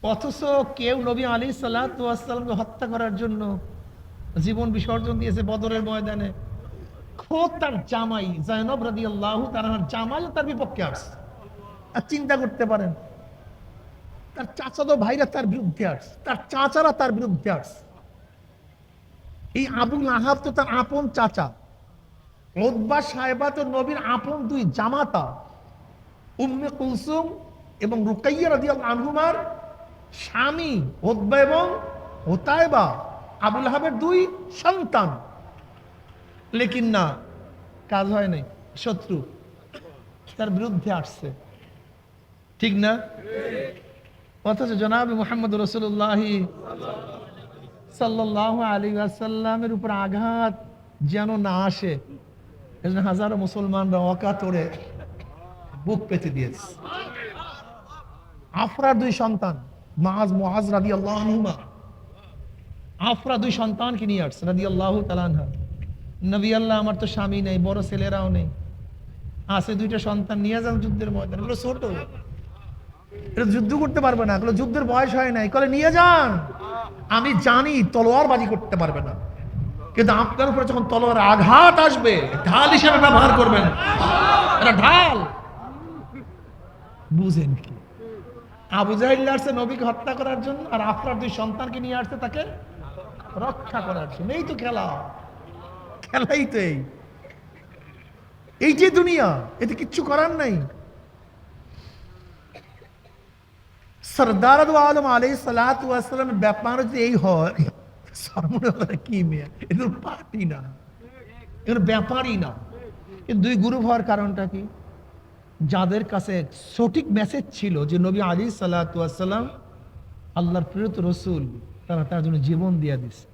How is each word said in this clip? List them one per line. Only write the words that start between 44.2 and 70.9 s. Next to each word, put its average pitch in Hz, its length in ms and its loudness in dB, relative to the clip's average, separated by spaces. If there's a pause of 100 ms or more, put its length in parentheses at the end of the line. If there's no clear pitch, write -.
অথচ 220 240 0
জনাব 226 400 0
মুহাম্মদ 220 460 -2
রাসূলুল্লাহ 208 680 0 (1800)
সাল্লাল্লাহু 220 640 0
আলাইহি 208 340 -2
ওয়াসাল্লামের 220 760 -2
উপর 214 180 -4
আঘাত 214 760 -2 (380)
যেন 208 340 0
না 190 280 0
আসে, 185 340 -2 (840)
এজন্য 185 180 0
হাজারো 202 360 0
মুসলমানরা 190 640 0
অকাতরে 180 720 0 (1120)
বুক 208 240 -4
পেতে 175 220 -2
দিয়েছে। 131 440 -6 (1800)
আফরার 233 460 2
দুই 247 140 2
সন্তান 202 440 -2 (420)
মাআজ, 190 340 2
মুআজ 196 380 0
রাদিয়াল্লাহু 202 480 0
আনহুমা, 220 340 2 (1500)
আফরা 233 380 0
দুই 240 140 0
সন্তানকে 220 560 -2
নিয়ে 202 160 0
আসছে 147 240 -6
রাদিয়াল্লাহু 190 560 0
তাআলা 180 200 -2
আনহা। 156 240 0 (800)
"নবী 202 280 2
আল্লাহ, 220 260 2
আমার 214 160 0
তো 214 120 -4
স্বামী 196 360 -2
নেই, 190 160 0
বড় 196 240 0
ছেলেরাও 98 460 -2
নেই, 85 220 0 (960)
আছে 196 260 0
দুইটা 214 240 -2
সন্তান, 208 400 -4
নিয়ে 220 240 0
যান 226 180 0
যুদ্ধের 208 300 -2